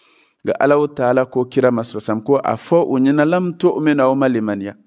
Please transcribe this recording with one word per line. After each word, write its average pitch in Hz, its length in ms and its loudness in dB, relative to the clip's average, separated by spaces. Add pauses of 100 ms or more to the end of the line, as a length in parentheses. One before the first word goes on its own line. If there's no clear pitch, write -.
(460)
Nka - 140 -2
Alahu 147 340 2
Taala 127 320 0
ko 127 200 -4
kira 127 260 2
ma, 117 100 -2
sɔrɔ 107 180 -10
sisan, 110 220 -6
ko 139 160 0
a 117 180 -2
fɔ 170 320 0
u 131 120 -2
ɲɛna, 143 260 2
"لم 175 320 -2
تؤمنوا"، 151 460 0
aw 131 120 2
ma 135 120 0
limaniya. 104 480 -4 (120)